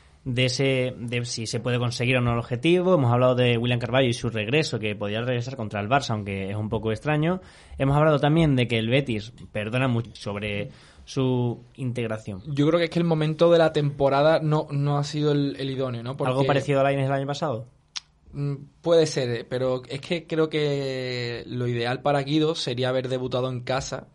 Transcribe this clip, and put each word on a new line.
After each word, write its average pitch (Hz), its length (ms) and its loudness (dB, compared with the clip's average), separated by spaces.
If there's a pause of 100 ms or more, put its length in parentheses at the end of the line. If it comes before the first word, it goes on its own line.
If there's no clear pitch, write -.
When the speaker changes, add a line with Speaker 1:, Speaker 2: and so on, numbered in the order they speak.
(240)
Speaker 1:
de 127 220 0
ese, 127 520 0
de 120 280 -4
si 117 200 -6
se 117 140 -4
puede 123 180 0
conseguir 120 400 0
o 123 40 2
no 120 100 2
el 117 80 0
objetivo, 170 540 2
hemos 131 180 4
hablado 127 240 6
de 120 220 4
William 120 220 0
Carvalho 123 280 2
y 117 60 2
su 120 160 -2
regreso, 113 500 0
que 104 160 -2
podía 104 260 -4
regresar 120 360 -4
contra 104 240 -4
el 104 80 -4
Barça, 135 220 2
aunque 98 380 -4
es 98 60 -4
un 107 140 -4
poco 110 220 -2
extraño. 151 500 0 (360)
Hemos 139 200 2
hablado 151 220 4
también 147 360 4
de 123 140 4
que 117 80 0
el 113 100 -2
Betis 123 460 -2 (180)
perdona 113 380 -2
mucho 117 240 -2
sobre 101 560 -6 (400)
su 123 540 0 (120)
integración. 113 720 -6
Speaker 2:
Yo 143 220 0
creo 160 100 2
que 170 60 2
es 165 80 -4
que 170 80 0
el 170 60 2
momento 156 460 4
de 170 60 6
la 160 160 4
temporada 143 720 2
no, 151 260 0
no 143 300 0
ha 147 40 -2
sido 147 280 -2
el, 143 260 0
el 139 140 -6
idóneo, 127 320 -4
¿no? 123 80 -8
Speaker 1:
¿Algo 135 240 -2
Speaker 2:
Porque 135 100 2
Speaker 1:
parecido 139 340 2
a 135 40 4
Lainez 139 240 2
el 135 40 0
año 135 140 -2
pasado? 139 400 -4 (640)
Speaker 2:
Mm, 143 220 -4 (300)
puede 165 240 6
ser, 135 240 -2
eh, 117 120 -4
pero 127 460 -2
es - 120 -8
que 165 260 -6
creo 160 220 0
que 131 1000 -2
lo 123 200 -2
ideal 120 360 -2
para 143 180 2
Guido 151 320 0
sería 127 360 -2
haber 127 180 -2
debutado 127 420 -2
en 123 120 -6
casa, 131 540 -6